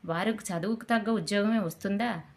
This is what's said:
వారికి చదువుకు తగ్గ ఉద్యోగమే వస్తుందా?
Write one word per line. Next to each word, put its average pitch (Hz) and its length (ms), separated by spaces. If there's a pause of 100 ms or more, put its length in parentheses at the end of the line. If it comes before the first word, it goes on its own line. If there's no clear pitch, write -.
వారికి 185 340
చదువుకు 196 460
తగ్గ 220 260
ఉద్యోగమే 208 480
వస్తుందా? 202 640 (160)